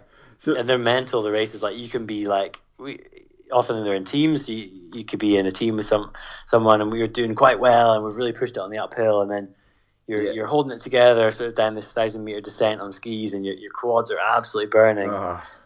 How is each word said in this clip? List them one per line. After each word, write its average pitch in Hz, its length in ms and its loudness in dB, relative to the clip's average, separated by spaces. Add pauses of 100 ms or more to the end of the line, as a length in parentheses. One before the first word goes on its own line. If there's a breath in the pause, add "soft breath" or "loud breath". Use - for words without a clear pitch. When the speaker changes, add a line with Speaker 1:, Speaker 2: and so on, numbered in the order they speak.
(360 soft breath)
Speaker 1:
so 156 180 0
Speaker 2:
And 123 140 -2
they're 127 100 4
mental, 123 440 0
the 104 100 -2
races. 110 300 -2
Like, 104 140 -2
you 120 120 -12
can 113 180 -6
be, 104 220 -6
like, 98 320 -2 (180)
we, 135 220 -14 (500)
often 120 320 2
they're 101 120 -2
in 95 100 -4
teams, 147 420 0
so 113 60 -8
you, 107 400 -14
you 113 120 -12
could 104 140 -8
be 101 180 2
in 95 100 2
a 95 40 -2
team 113 260 -2
with 107 100 -4
some, 104 260 0 (340 loud breath)
someone, 110 360 4
and 107 100 -2
we 113 80 -2
were 113 80 0
doing 113 260 -2
quite 127 240 4
well, 120 360 6
and 107 100 0
we've 107 120 -8
really 120 160 -2
pushed 117 240 -6
it 110 40 -6
on 95 100 -8
the 107 80 -8
uphill, 107 440 0
and 98 80 -2
then 101 240 -6 (520)
you're, 107 160 -4
Speaker 1:
Yeah. 104 100 -4
Speaker 2:
you're 110 140 -6
holding 143 240 0
it 113 120 -12
together, 120 500 4
sort 117 180 -6
of 117 60 -12
down 110 180 0
this 107 160 -12
thousand 110 320 -4
meter 107 180 -8
descent 104 400 -2
on 98 120 -10
skis, 107 420 -8
and 98 100 -6
your, 95 120 -6
your 101 160 -18
quads 117 400 0
are 85 80 -4
absolutely 110 500 -2
burning. 107 400 4
Speaker 1:
Ah. 92 340 -6 (220 loud breath)